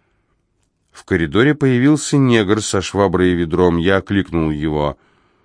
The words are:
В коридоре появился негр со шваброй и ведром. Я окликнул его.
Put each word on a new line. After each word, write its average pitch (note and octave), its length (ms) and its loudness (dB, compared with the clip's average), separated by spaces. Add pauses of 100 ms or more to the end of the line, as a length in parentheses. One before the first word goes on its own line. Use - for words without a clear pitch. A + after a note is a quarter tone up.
(920)
В - 140 -20
коридоре F#2+ 500 0
появился C3+ 600 0
негр A2+ 440 2
со G2+ 200 -4
шваброй F2+ 500 0
и F2 60 0
ведром. E2+ 400 0
Я F#2+ 220 0
окликнул E2+ 520 -2
его. D2+ 480 -4 (460)